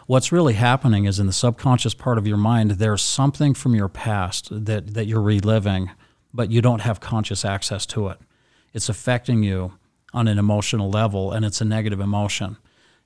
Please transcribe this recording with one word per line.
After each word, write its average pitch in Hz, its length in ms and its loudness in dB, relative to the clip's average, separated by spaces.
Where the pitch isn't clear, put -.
What's 127 260 2
really 165 220 4
happening 117 520 2
is 98 140 0
in 101 60 2
the 92 80 0
subconscious 120 640 0
part 120 240 -2
of 104 80 -2
your 104 100 0
mind, 107 340 2
there's 101 300 0
something 139 540 0
from 123 180 0
your 101 160 2
past 98 600 -4
that, 104 280 -4
that 110 140 -4
you're 110 160 2
reliving, 101 640 2
but 117 200 -4
you 113 100 4
don't 117 200 2
have 110 180 -2
conscious 107 440 -4
access 98 440 -4
to 101 220 -4
it. 80 100 -12
It's - 180 -6
affecting 120 520 0
you 92 320 -2
on 117 140 0
an 104 120 2
emotional 104 500 0
level, 101 420 0
and 110 140 -2
it's - 160 -4
a 113 40 0
negative 107 340 -2
emotion. 101 580 -4